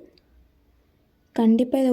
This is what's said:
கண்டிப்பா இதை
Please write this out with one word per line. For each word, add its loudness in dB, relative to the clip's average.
கண்டிப்பா 0
இதை 0